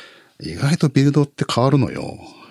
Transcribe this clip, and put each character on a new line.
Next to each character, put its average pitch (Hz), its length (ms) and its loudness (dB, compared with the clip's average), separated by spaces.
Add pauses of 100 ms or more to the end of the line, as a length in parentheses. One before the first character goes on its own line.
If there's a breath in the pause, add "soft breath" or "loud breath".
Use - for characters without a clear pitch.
(420 loud breath)
意 85 120 -12
外 143 220 -2
と 156 120 0
ビ 139 160 2
ル 143 80 4
ド 147 100 2
っ 139 40 2
て - 240 -6
変 120 140 2
わ 135 60 4
る 147 80 4
の 95 120 0
よ。 67 280 -10 (320 loud breath)